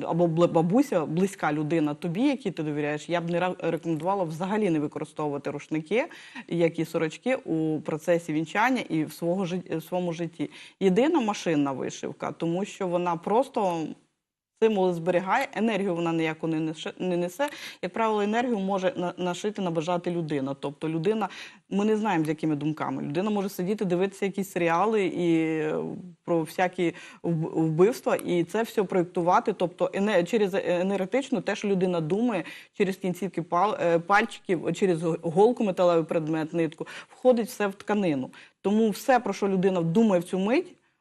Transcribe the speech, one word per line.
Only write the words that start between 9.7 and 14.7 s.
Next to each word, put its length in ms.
в 60
своєму 300
житті. 380
Єдина 400
машинна 520
вишивка, 600
тому 320
що 240
вона 280
просто 720
символи 320